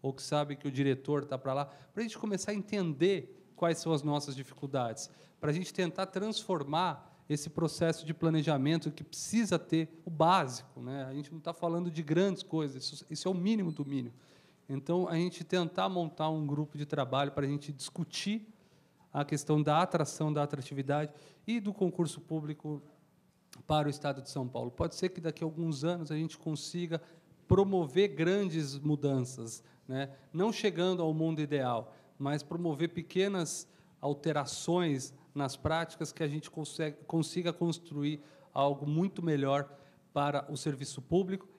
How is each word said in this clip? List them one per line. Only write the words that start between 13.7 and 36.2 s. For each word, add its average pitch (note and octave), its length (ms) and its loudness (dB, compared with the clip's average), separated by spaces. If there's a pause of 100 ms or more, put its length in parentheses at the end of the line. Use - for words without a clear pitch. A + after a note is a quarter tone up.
do C#3+ 120 -4
mínimo. C3 300 -4 (540)
Então, E3 400 0
a E3+ 60 -2
gente F3 280 0
tentar F3+ 460 0
montar E3 400 0
um D#3 180 0
grupo D3 300 -2
de D3 80 -6
trabalho C#3 480 0
pra C#3+ 140 0
gente C#3+ 260 -2
discutir G3 760 -4 (640)
a C#3+ 140 -2
questão D3+ 380 2
da D3+ 180 4
atração, D#3+ 520 0
da D3 100 2
atratividade C#3+ 720 -2 (340)
e A3+ 140 0
do G3+ 120 -4
concurso F3 480 0
público D3+ 640 -6 (840)
para D3+ 200 4
o D3 40 0
Estado C#3 300 -4
de - 80 -14
São C3 180 -4
Paulo. A#2+ 240 -4
Pode E3 240 -2
ser F#3 160 0
que F3+ 100 -12
daqui D#3+ 240 -4
a - 20 0
alguns D#3+ 380 -2
anos E3+ 260 -2
a D#3 60 -2
gente D#3+ 200 -4
consiga E3 640 -4 (460)
promover F#3+ 600 6
grandes D#3+ 720 2
mudanças, C3+ 840 0 (260)
né? C3+ 220 -4 (200)
Não G3 220 2
chegando F3+ 500 2
ao D#3+ 120 2
mundo D#3+ 260 2
ideal, B2+ 540 0 (240)
mas D3 240 0
promover E3 480 -2
pequenas F#3 760 -2 (340)
alterações D3 1120 0 (200)
nas C#3 220 -2
práticas D#3+ 560 -2
que - 100 -6